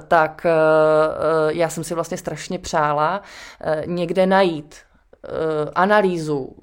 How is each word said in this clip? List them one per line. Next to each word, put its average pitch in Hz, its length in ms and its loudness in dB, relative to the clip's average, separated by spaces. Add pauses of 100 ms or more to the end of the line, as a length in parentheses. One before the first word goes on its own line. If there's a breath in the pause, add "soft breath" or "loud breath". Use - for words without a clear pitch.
tak, 156 380 0
eh, 170 40 2
eh, 156 1040 2
já 165 160 0
jsem 165 140 -8
si 175 100 -8
vlastně 165 240 -6
strašně 175 420 -10
přála, 156 640 -2 (400 loud breath)
eh, 156 240 -4
někde 175 400 -2
najít, 185 500 2 (500)
eh, - 40 -14 (460)
analýzu, 180 880 0